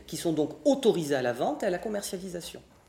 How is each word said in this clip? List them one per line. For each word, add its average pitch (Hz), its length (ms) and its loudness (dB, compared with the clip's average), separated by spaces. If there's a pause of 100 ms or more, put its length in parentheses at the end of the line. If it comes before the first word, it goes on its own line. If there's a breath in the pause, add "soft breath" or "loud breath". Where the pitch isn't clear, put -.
qui 165 80 -6
sont 170 160 0
donc 151 180 2 (140)
autorisés 196 500 4
à 127 80 2
la 123 100 2
vente 208 300 -2
et 226 40 0
à 196 40 2
la 175 80 0
commercialisation. 190 840 -8 (280)